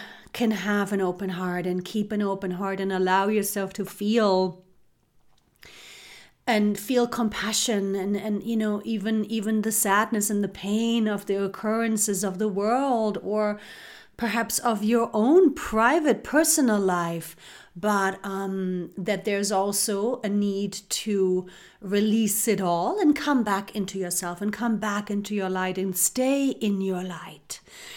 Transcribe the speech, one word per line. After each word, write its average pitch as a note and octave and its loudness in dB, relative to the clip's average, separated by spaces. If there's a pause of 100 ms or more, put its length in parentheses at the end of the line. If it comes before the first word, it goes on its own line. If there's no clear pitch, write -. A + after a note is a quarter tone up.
(340)
can A#3+ 0
have G3+ 0
an G3 0
open F#3 -2
heart F3+ -4
and F3+ -2
keep G#3 -4
an G#3 0
open G3 -2
heart F#3+ -4
and G3 -2
allow F#3 2
yourself G3+ 0
to G3 -6
feel G3+ 2 (1800)
and G#3 2
feel B3 2
compassion G#3 -2
and, G3 0
and, G#3 -2
you A3+ -2
know, G#3+ 0
even, A3 -2
even G#3+ 0
the A3 -2
sadness G#3+ 2
and G3+ 0
the G3 -2
pain A3 0
of G#3 -2
the G3 0
occurrences G#3+ -2
of F#3 -2
the G#3+ 0
world A3 0
or G#3 -2 (560)
perhaps A3+ -2
of A3 0
your A#3 2
own C#4+ 8
private C4 2
personal C#4 4
life, F3 -2 (400)
but, G3 0
um, F#3+ -4
that G3 -4
there's G3+ 0
also G3+ 0
a G#3 -2
need G3+ 0 (180)
to F#3 0 (340)
release G#3 2
it G3+ 2
all F#3+ 0
and D4+ 6
come C#4 0
back G3+ -2
into G3 -4
yourself F3 -4
and G#3 -2
come A3+ -2
back G#3 -4
into G3+ -4
your F#3+ -2
light F#3 -2
and F#3 -2
stay C4+ 0
in G#3 0
your F#3 -2
light, E3+ -12 (380)